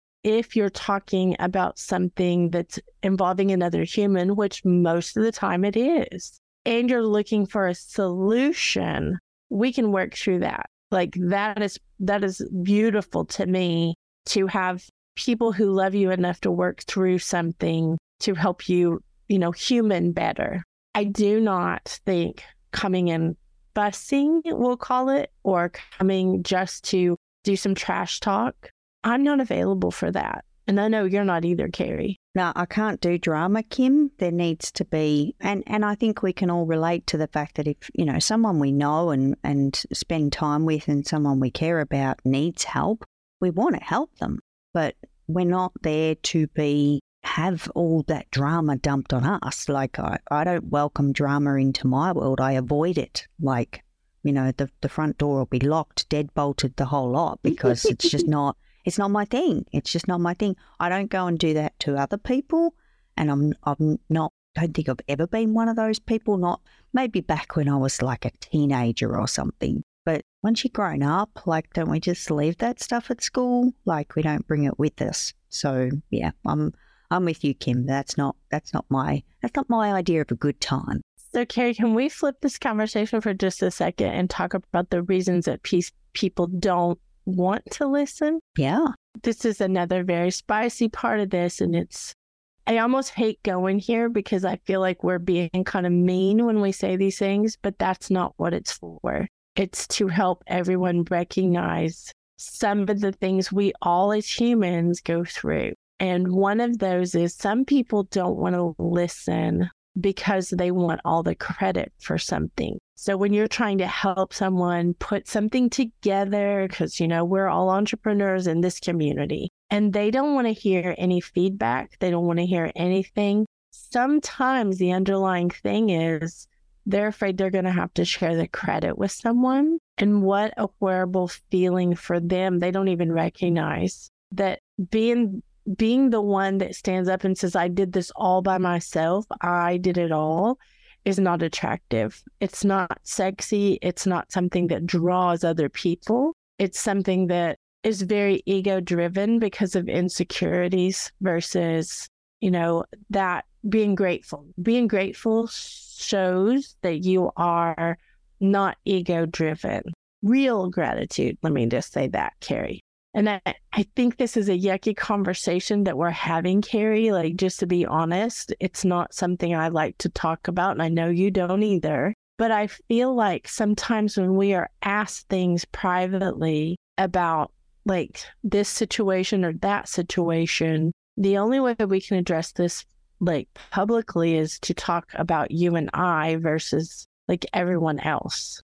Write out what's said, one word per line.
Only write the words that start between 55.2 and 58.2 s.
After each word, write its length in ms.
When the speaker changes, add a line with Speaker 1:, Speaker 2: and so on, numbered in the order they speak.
Speaker 2:
will 60
be 140
locked, 500
deadbolted, 680
the 80
whole 260
lot, 320
because 420
it's 240
just 180